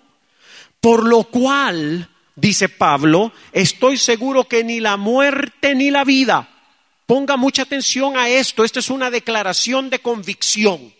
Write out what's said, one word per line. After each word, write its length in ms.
"Por 280
lo 180
cual", 840
dice 320
Pablo, 640
estoy 460
seguro 500
que 160
ni 160
la 180
muerte 800
ni 160
la 120
vida, 500
Ponga 320
mucha 260
atención 540
a 120
esto. 340
Esta 160
es 100
una 220
declaración 800
de 100
convicción. 1000